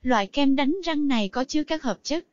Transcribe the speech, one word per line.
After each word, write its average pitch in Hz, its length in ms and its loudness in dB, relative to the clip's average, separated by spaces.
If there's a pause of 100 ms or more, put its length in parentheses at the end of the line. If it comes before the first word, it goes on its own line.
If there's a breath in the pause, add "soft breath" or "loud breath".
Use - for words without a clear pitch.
Loại 226 240 2
kem 269 300 2
đánh 285 280 2
răng 302 240 -2
này 220 200 0
có 247 160 -4
chứa 302 200 -4
các 311 180 -4
hợp 214 200 -4
chất 320 300 -6